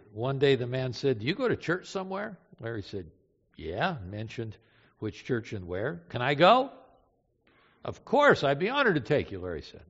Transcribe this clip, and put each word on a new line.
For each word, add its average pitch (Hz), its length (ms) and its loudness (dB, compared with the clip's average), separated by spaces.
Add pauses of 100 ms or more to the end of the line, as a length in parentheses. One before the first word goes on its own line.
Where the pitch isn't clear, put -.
(120)
one 127 280 -4
day 139 160 6
the 123 100 0
man 127 280 -4
said, 131 260 0
"Do 110 80 -6
you 175 80 0
go 254 120 -2
to 170 80 0
church 180 300 -4
somewhere?" 190 500 -8 (240)
Larry 113 220 -6
said, 92 300 -12 (460)
"Yeah," 110 480 -4
mentioned 110 520 -10 (400)
which - 260 -8
church 117 300 -2
and 90 140 -8
where. 110 300 -4 (120)
"Can 123 140 -4
I 139 100 2
go?" 214 380 6 (1120)
"Of - 220 -10
course, 269 380 6
I'd 143 160 2
be 190 100 -2
honored 262 240 2
to 147 80 0
take 127 300 0
you," 95 80 -8
Larry 87 240 -6
said. - 260 -20